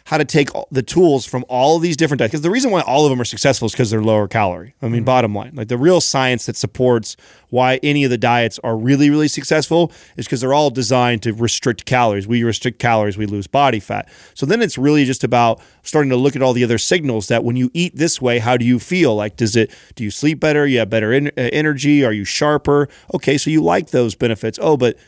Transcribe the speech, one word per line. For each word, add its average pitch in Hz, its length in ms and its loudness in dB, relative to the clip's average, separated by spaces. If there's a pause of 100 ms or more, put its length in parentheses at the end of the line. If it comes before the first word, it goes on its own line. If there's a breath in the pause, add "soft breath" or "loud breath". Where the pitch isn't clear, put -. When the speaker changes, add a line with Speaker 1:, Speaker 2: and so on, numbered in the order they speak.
Speaker 1:
how 156 140 -2
to 147 80 0
take 143 280 0
all - 160 -10
the 131 140 -2
tools 156 420 2
from 127 220 -6
all 135 320 2
these 165 160 -2
different 143 240 0
diets. 110 140 -2
'Cause 147 80 -4
the 170 100 0
reason 254 200 0
why - 100 2
all 135 240 2
of 147 40 4
them 127 120 -2
are 113 40 -4
successful 123 420 -2
is 104 60 -6
'cause 120 160 0
they're 107 140 0
lower 107 240 2
calorie. 95 540 -4
I 117 60 -6
mean, 117 100 -2
Speaker 2:
Mm-hmm. 117 80 -4
Speaker 1:
bottom 123 280 2
line, 110 220 -10
like, 110 140 -6
the 123 80 0
real 165 240 4
science 127 440 0
that 113 120 -8
supports 120 580 0 (340 soft breath)
why 127 320 0
any 147 220 0
of 135 80 2
the 123 60 0
diets 120 480 0
are 113 120 -2
really, 135 320 4
really 151 200 2
successful 156 600 0 (260 loud breath)
is 113 100 -8
'cause 120 140 -4
they're 131 120 0
all 147 160 4
designed 123 540 0
to 117 100 -2
restrict 117 520 -2
calories. 107 420 0
We 117 160 0
restrict 117 360 -4
calories, 107 380 0
we 107 80 -4
lose 101 220 -6
body 135 320 2
fat. 104 280 -8 (280 loud breath)
So - 100 -6
then 208 160 0
it's 196 160 -2
really 143 280 4
just 127 180 -2
about 120 380 2 (200 soft breath)
starting 147 280 0
to 127 80 0
look 131 180 0
at 131 60 -4
all 131 100 2
the 123 140 0
other 117 120 0
signals 135 500 -2
that 117 180 0
when 120 100 -2
you 127 180 -2
eat 170 220 -2
this 156 260 -2
way, 120 180 0
how 123 180 2
do 120 80 -2
you 123 120 4
feel? 151 380 0
Like, 104 220 -6
does 110 180 0
it, 110 160 2 (240 loud breath)
do 120 80 -10
you 101 80 -6
sleep 147 300 -2
better? 147 260 2
You 127 120 2
have 107 100 -2
better 110 240 0
en-, 143 240 0
uh, 123 160 -2
energy? 147 500 2
Are 117 80 2
you 107 140 -4
sharper? 147 640 0 (240 loud breath)
Okay, 143 240 0
so 151 120 -4
you 156 140 2
like 170 280 0
those 120 240 0
benefits. 113 460 -4
Oh, 160 140 2
but 120 220 0 (100)